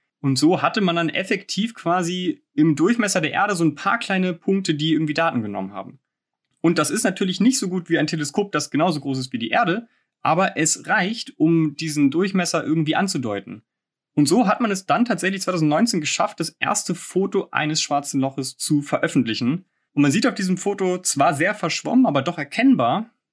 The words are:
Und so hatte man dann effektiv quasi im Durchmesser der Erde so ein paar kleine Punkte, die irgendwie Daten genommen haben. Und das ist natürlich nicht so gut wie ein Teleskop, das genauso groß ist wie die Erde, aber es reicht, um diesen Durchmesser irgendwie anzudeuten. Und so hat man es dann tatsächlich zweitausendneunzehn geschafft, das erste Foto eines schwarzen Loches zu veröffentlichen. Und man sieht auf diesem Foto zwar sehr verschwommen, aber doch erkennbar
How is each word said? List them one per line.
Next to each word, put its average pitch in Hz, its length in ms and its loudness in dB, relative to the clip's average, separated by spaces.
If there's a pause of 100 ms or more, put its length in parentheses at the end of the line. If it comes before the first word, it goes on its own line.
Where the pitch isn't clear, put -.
(220)
Und 135 160 0
so 160 240 4
hatte - 180 0
man 180 160 2
dann 165 140 0
effektiv 220 640 -4
quasi 180 680 -4 (120)
im 156 240 4
Durchmesser 202 420 2
der 156 140 -4
Erde 202 240 0
so 170 80 0
ein 147 100 0
paar 220 240 -2
kleine 185 340 -2
Punkte, 190 420 0
die 156 180 0
irgendwie 151 200 0
Daten 156 280 0
genommen 101 320 -8
haben. - 260 -14 (640)
Und 165 160 2
das 151 120 0
ist 202 140 -2
natürlich 190 380 0
nicht 254 180 4
so 202 80 -4
gut 180 220 -4
wie 165 80 2
ein 147 100 2
Teleskop, 143 460 -4
das 147 180 -4
genauso 151 300 0
groß 135 180 -4
ist 127 140 -8
wie 123 60 -4
die 117 100 -6
Erde, 202 400 0 (320)
aber 165 340 0
es - 320 -2
reicht, 202 500 -2
um 160 380 4
diesen 147 360 2
Durchmesser 175 520 0
irgendwie 156 320 0
anzudeuten. 117 680 -4 (520)
Und 147 100 6
so 220 220 4
hat 208 120 2
man 233 100 0
es 190 160 -4
dann 190 200 2
tatsächlich 196 380 -2
zweitausendneunzehn 170 580 2
geschafft, 185 400 -2
das 160 80 -4 (100)
erste - 340 -2
Foto 190 580 -2
eines 151 300 -2
schwarzen 143 380 -2
Loches 131 380 -4
zu 147 240 0
veröffentlichen. 127 800 0 (300)
Und 143 80 2
man 143 100 4
sieht 190 160 2
auf 226 80 -2
diesem 185 220 -2
Foto 190 400 -2
zwar 175 360 2
sehr 170 220 -2
verschwommen, 233 500 0
aber 143 160 2
doch 165 160 -4
erkennbar 170 760 2 (220)